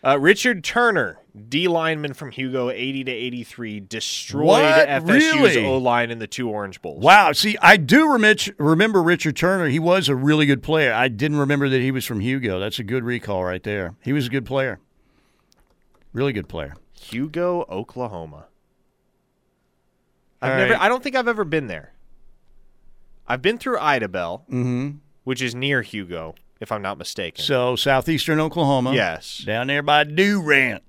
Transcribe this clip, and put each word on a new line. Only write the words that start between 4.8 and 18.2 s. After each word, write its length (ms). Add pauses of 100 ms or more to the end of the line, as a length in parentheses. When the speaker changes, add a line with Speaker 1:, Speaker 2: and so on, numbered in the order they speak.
Speaker 1:
F 220
S 140
U's 100 (220)
Speaker 2:
Really? 100
Speaker 1:
O-line 460
in 80
the 80
two 200
Orange 340
Bowls. 220
Speaker 2:
Wow. 300
See, 280
I 140
do 300
remich-, 540
remember 420
Richard 340
Turner. 320
He 120
was 280
a 80
really 300
good 180
player. 300
I 160
didn't 300
remember 300
that 120
he 100
was 140
from 160
Hugo. 380
That's 200
a 40
good 200
recall 400
right 200
there. 380
He 120
was 140
a 20
good 160
player. 340 (1300)
Really 200
good 140
player. 280 (180)
Speaker 1:
Hugo, 760
Oklahoma. 760 (2000)